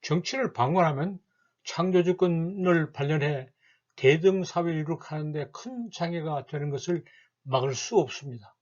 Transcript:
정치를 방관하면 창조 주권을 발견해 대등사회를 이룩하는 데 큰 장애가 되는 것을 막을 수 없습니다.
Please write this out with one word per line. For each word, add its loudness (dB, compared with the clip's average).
정치를 -2
방관하면 0
창조 2
주권을 2
발견해 -2
대등사회를 4
이룩하는 -6
데 -4
큰 -10
장애가 -4
되는 -4
것을 -2
막을 0
수 0
없습니다. -4